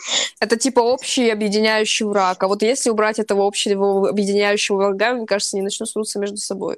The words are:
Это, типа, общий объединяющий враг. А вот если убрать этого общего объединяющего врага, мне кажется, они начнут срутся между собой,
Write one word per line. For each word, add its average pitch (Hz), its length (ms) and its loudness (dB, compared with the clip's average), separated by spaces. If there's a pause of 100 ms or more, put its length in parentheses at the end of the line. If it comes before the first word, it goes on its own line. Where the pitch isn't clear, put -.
(420)
Это, 226 160 0
типа, 247 240 2
общий 247 480 0
объединяющий 214 760 0
враг. 190 380 0
А 190 60 2
вот 208 140 0
если 247 260 2
убрать 214 280 2
этого 202 300 0
общего 196 640 0
объединяющего 202 680 2
врага, 202 380 0
мне 233 120 -4
кажется, 208 300 -4
они 196 80 -2
начнут 208 240 -6
срутся 214 320 -6
между 202 160 -4
собой, - 420 -6